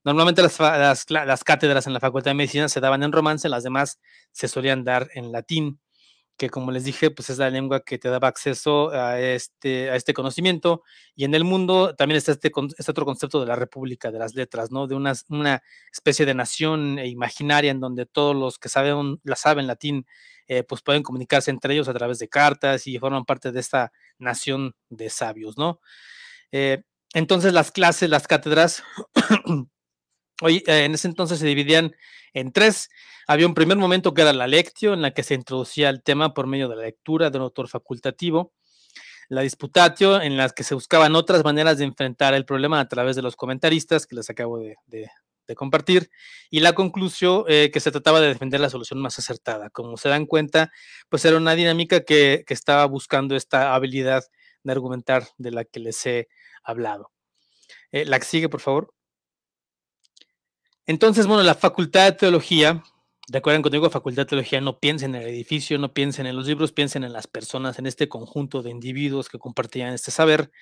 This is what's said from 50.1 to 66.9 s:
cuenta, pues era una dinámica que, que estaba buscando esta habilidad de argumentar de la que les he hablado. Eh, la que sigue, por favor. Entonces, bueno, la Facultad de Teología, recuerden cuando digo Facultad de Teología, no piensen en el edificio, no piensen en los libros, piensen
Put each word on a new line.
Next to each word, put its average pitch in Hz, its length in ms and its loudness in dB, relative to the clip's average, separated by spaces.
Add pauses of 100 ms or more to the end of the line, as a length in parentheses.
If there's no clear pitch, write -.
cuenta, 156 460 2 (360)
pues - 160 -2
era 160 140 6
una 160 160 2
dinámica 170 500 2
que, 143 440 4
que 135 80 -6
estaba 143 300 2
buscando 135 500 -2
esta 131 400 0
habilidad 131 480 0 (400)
de 135 80 -6
argumentar 127 560 -2 (100)
de 123 140 -10
la 117 140 -6
que - 140 -16
les 113 280 -8
he 120 220 -4 (340)
hablado. 110 480 -8 (800)
Eh, 147 140 -4
la 135 120 2
que - 80 -10
sigue, 160 240 0
por 143 120 -10
favor. 139 340 -4 (1900)
Entonces, 202 400 4
bueno, 208 160 4
la 165 100 6
Facultad 185 520 4
de 196 80 8
Teología, 165 680 2 (500)
recuerden 147 300 2
cuando 143 160 0
digo 156 140 2
Facultad 135 320 -4
de - 60 -6
Teología, 135 300 -2
no 135 200 -6
piensen 139 340 -2
en 123 80 -10
el 117 60 -10
edificio, 139 500 -6
no 139 160 -6
piensen 139 320 -4
en 127 100 -8
los 131 120 -8
libros, 151 240 -2
piensen 143 320 -4